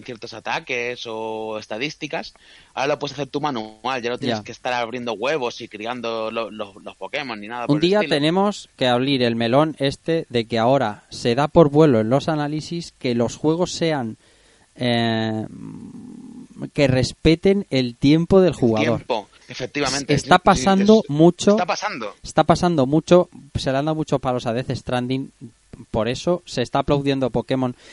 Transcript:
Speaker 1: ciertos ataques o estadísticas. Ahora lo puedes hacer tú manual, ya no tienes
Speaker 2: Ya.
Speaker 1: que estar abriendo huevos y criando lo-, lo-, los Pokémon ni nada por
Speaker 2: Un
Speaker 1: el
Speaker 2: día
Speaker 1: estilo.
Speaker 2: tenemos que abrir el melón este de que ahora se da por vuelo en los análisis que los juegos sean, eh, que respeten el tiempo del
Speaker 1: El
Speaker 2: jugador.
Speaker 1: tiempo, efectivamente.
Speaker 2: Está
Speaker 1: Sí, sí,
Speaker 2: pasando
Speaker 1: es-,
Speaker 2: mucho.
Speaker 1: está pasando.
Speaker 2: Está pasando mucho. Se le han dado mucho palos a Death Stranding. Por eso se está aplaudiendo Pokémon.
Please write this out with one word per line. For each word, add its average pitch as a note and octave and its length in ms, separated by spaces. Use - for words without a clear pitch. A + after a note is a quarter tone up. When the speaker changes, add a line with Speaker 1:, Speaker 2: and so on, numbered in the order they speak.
Speaker 1:
ciertos A2+ 300
ataques B2 760
o A2 520
estadísticas. D3 760
Ahora B2+ 200
lo C#3+ 60
puedes C#3 140
hacer C#3 140
tú C#3+ 120
manual, B2 600
ya A#2 80
no B2 80
tienes A#2 220
Speaker 2:
Ya. G#2 40
Speaker 1:
que B2 80
estar B2 220
abriendo A#2+ 400
huevos B2 480
y A2+ 60
criando A2+ 640
lo-, A2+ 180
lo-, G#2 300
los E2 160
Pokémon A#2 440
ni G#2 80
nada A#2+ 200
por D3 80
Speaker 2:
Un D3+ 80
Speaker 1:
el E3+ 60
Speaker 2:
día G3+ 100
Speaker 1:
estilo. D#3+ 160
Speaker 2:
tenemos F#3 600
que B2+ 100
abrir B2+ 360
el A#2 120
melón B2+ 440
este D3 500
de A#2+ 160
que A#2 140
ahora A#2 500
se - 260
da C#3+ 140
por D#3+ 200
vuelo C#3+ 300
en A2 100
los C3+ 180
análisis D#3 720
que B2 160
los A#2 240
juegos E3 340
sean, C#3 460
eh, A2+ 680
que D3 140
respeten E3 840
el B2+ 260
tiempo E3 460
del E3+ 120
Speaker 1:
El - 60
Speaker 2:
jugador. A2+ 380
Speaker 1:
tiempo, A2 320
efectivamente. C3+ 680
Speaker 2:
Está C#3+ 220
Speaker 1:
Sí, - 20
sí, - 60
Speaker 2:
pasando G3 580
Speaker 1:
es-, - 80
Speaker 2:
mucho. E3 400
Speaker 1:
está F3+ 160
pasando. E3 560
Speaker 2:
Está - 200
pasando E3 440
mucho. D#3+ 420
Se - 180
le C3 60
han C#3+ 80
dado D#3+ 80
mucho D#3 240
palos B2 300
a A#2 60
Death C3 180
Stranding. B2+ 600
Por A2 180
eso E3+ 380
se - 160
está A#2+ 180
aplaudiendo C#3 520
Pokémon. B2+ 440